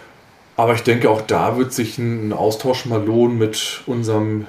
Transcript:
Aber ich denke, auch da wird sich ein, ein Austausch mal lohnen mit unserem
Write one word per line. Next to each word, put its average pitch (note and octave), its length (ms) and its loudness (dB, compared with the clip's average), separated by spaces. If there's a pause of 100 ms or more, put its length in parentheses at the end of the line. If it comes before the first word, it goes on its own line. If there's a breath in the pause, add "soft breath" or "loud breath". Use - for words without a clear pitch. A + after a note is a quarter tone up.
(560 loud breath)
Aber A#2 200 2
ich A2+ 80 -4
denke, A#2+ 260 4
auch - 120 2
da G#2 360 0
wird B2+ 160 0
sich A2+ 240 -4
ein, A#2 320 -2
ein G#2 40 -2
Austausch G#2+ 520 0
mal A2+ 180 0
lohnen A#2 340 4
mit - 500 -2
unserem A2 600 -2